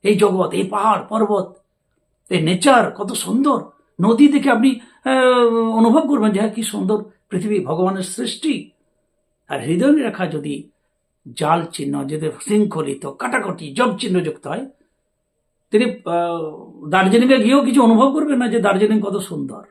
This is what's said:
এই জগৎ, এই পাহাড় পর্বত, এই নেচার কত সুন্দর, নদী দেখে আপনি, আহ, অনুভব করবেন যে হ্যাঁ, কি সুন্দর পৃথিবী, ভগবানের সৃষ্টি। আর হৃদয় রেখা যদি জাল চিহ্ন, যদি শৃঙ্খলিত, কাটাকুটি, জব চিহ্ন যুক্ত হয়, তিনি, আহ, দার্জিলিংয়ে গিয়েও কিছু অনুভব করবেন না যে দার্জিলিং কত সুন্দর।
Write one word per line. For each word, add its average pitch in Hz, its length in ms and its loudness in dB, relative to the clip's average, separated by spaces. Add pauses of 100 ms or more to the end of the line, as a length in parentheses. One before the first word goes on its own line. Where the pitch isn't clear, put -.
এই 202 120 2
জগৎ, 190 380 2
এই 180 100 -2
পাহাড় 202 460 -2
পর্বত, 208 380 -2 (800)
এই 180 120 0
নেচার 185 500 2
কত 208 220 -8
সুন্দর, 254 460 -2 (420)
নদী 226 260 6
দেখে 285 220 2
আপনি, 240 300 2 (260)
আহ, 240 760 2
অনুভব 226 280 6
করবেন 220 240 2
যে 190 80 -2
হ্যাঁ, 214 140 -2
কি 226 100 -6
সুন্দর 208 340 -2 (320)
পৃথিবী, 202 300 -2
ভগবানের 185 440 -2
সৃষ্টি। - 680 -6 (760)
আর 139 120 -6
হৃদয় 226 440 0
রেখা 208 240 -6
যদি 147 280 -8 (760)
জাল 156 320 0
চিহ্ন, 143 420 -8
যদি 156 200 -6 (180)
শৃঙ্খলিত, 160 600 -2
কাটাকুটি, 190 680 -6
জব 240 240 0
চিহ্ন 180 220 -2
যুক্ত 156 280 -8
হয়, 202 180 -8 (1040)
তিনি, 214 140 4
আহ, 170 580 -4 (460)
দার্জিলিংয়ে 226 500 4
গিয়েও 254 260 2
কিছু 262 160 2
অনুভব 233 320 4
করবেন 294 240 -2
না 247 100 0
যে 226 120 -2
দার্জিলিং 208 420 2
কত 196 160 -6
সুন্দর। 147 540 -10